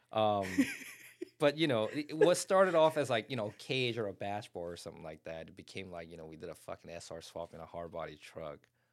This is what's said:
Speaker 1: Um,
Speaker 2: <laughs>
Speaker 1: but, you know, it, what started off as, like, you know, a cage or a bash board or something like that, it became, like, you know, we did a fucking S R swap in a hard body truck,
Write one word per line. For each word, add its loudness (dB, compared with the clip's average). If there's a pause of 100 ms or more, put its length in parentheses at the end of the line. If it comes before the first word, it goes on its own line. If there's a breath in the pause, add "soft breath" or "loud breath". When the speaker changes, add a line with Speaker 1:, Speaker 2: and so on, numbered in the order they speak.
(120)
Speaker 1:
Um, 2
Speaker 2:
<laughs> -4
Speaker 1:
but, 6
you 4
know, 2
it, -6
what 8
started 4
off 6
as, 0
like, 0
you -4
know, -2
a -10
cage -2
or -2
a -4
bash -6
board -8
or -12
something -14
like -14
that, -10
it -20
became, -12
like, -12
you -14
know, -14
we -16
did -12
a -12
fucking -14
S -12
R -12
swap -10
in -14
a -12
hard -10
body -8
truck, -14 (240)